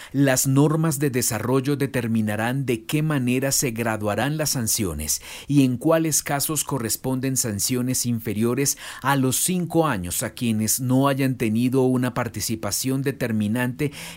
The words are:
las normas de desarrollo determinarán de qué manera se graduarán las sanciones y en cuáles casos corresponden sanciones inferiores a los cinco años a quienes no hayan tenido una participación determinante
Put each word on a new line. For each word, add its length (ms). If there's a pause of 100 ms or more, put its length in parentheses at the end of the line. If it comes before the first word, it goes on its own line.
(100)
las 360
normas 520
de 120
desarrollo 640
determinarán 880
de 220
qué 160
manera 500
se 200
graduarán 680
las 100
sanciones 720 (260)
y 180
en 120
cuáles 460
casos 420
corresponden 720
sanciones 720
inferiores 720 (240)
a 140
los 200
cinco 500
años 360
a 80
quienes 500
no 280
hayan 260
tenido 480
una 320
participación 880
determinante 880 (240)